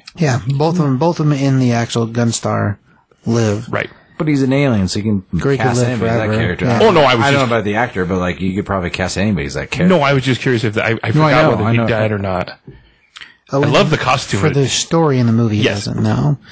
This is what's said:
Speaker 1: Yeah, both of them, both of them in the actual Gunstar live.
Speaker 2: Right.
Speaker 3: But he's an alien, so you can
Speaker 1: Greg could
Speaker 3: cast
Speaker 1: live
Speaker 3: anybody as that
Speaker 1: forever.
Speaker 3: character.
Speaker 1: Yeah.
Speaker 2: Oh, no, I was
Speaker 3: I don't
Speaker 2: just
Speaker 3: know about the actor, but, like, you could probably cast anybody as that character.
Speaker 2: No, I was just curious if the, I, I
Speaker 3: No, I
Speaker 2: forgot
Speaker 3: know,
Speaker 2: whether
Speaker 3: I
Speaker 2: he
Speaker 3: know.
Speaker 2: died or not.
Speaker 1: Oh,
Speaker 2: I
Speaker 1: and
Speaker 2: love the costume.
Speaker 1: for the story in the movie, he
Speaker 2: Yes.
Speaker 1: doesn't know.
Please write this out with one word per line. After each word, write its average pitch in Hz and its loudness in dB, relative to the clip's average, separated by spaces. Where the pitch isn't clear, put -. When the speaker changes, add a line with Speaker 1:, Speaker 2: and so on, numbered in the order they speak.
Speaker 1:
Yeah, 131 0
both 151 0
of 160 2
them, 131 0
both 165 0
of 156 0
them 147 2
in 135 2
the 123 2
actual 117 -2
Gunstar 110 -2
live. 113 0
Speaker 2:
Right. - -4
Speaker 3:
But 160 -2
he's 139 2
an 131 0
alien, 127 2
so 104 -4
you 98 -8
can 98 -2
Speaker 1:
Greg 139 0
could 113 -2
Speaker 3:
cast 123 2
Speaker 1:
live 120 2
Speaker 3:
anybody 113 -2
as - 0
that 107 -2
Speaker 1:
forever. 110 -2
Speaker 3:
character. 95 -2
Speaker 1:
Yeah. 120 2
Speaker 2:
Oh, 220 6
no, 165 4
I 127 4
was 127 2
Speaker 3:
I 139 2
don't 139 2
Speaker 2:
just 123 0
Speaker 3:
know 117 0
about 104 -2
the 104 -2
actor, 113 -2
but, 92 -2
like, 90 -4
you 92 -2
could 98 -4
probably 92 -4
cast 92 -4
anybody 92 -2
as 69 -8
that 69 -8
character. 175 2
Speaker 2:
No, 147 2
I 139 2
was 135 2
just 127 0
curious 123 0
if 107 -2
the, 113 -2
I, 113 0
I - 0
Speaker 3:
No, 113 -4
I 113 -4
Speaker 2:
forgot 147 4
Speaker 3:
know, 156 4
Speaker 2:
whether 104 0
Speaker 3:
I 113 0
Speaker 2:
he 117 2
Speaker 3:
know. 113 0
Speaker 2:
died 110 0
or 104 -2
not. 95 -4
Speaker 1:
Oh, 139 0
Speaker 2:
I 143 2
Speaker 1:
and 117 2
Speaker 2:
love 180 2
the 143 0
costume. 127 -2
Speaker 1:
for 151 2
the 135 0
story 156 0
in 120 2
the 113 2
movie, 113 2
he 107 2
Speaker 2:
Yes. 107 0
Speaker 1:
doesn't 113 -4
know. 131 0